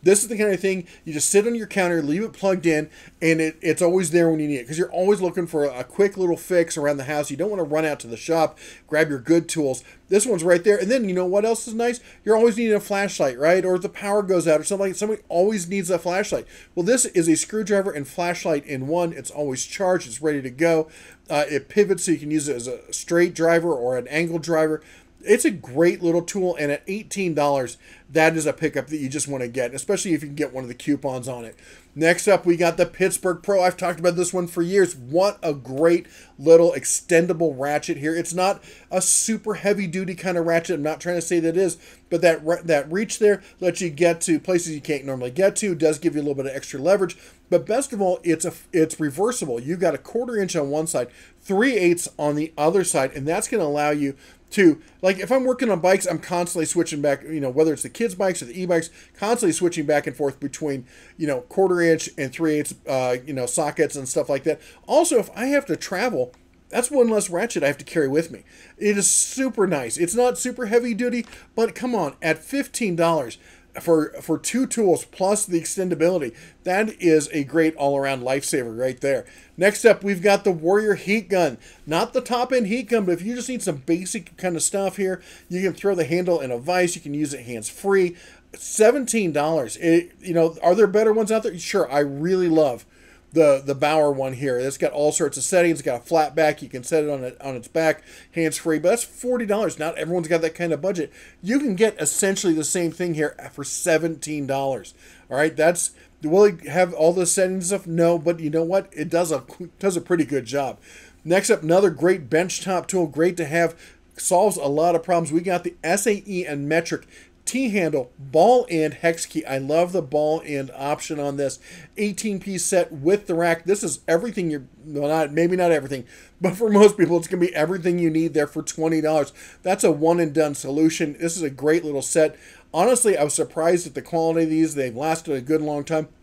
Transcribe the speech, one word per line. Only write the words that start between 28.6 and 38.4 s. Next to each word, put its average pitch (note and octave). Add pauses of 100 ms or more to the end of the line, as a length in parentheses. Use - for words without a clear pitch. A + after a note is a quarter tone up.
that D3+
you C3+
just C#3
wanna B2+
get, B2
especially F#3
if C#3+
you D3+
can C#3+
get C#3
one C3
of B2
the B2
coupons C#3
on B2
it. A2+ (360)
Next E3+
up, F3+
we E3+
got E3+
the E3+
Pittsburgh F3+
Pro. G3+
I've F3+
talked F3
about F3
this E3+
one F3+
for F3
years. F#3
What D#3
a E3
great C#3+ (320)
little E3
extendable E3
ratchet D3
here. D3+
It's E3
not F#3 (300)